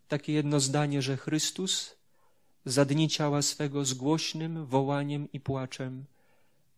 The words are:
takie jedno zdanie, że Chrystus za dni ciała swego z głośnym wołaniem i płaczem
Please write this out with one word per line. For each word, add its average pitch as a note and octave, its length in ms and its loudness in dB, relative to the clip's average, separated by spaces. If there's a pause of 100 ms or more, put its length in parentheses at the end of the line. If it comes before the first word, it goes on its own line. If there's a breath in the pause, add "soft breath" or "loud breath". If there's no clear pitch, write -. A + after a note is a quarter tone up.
takie D3+ 260 -2
jedno D3 260 4
zdanie, C#3+ 420 2
że C3+ 160 0
Chrystus - 800 -2 (720)
za C#3 200 4
dni D3+ 240 2
ciała D3 320 0
swego C#3+ 440 -2
z C3 80 0
głośnym D#3+ 720 -2
wołaniem C#3+ 680 0
i C#3 60 -6
płaczem C3 680 -6 (720)